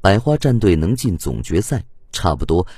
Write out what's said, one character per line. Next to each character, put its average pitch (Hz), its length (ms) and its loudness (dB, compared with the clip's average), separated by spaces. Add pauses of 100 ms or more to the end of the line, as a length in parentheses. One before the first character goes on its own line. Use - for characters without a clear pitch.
百 98 160 4
花 123 200 0
战 123 200 2
队 101 180 4
能 82 200 0
进 107 220 -2
总 60 260 -6
决 82 160 -2
赛， 113 240 -4 (300)
差 85 200 -2
不 64 120 -4
多 87 200 0 (120)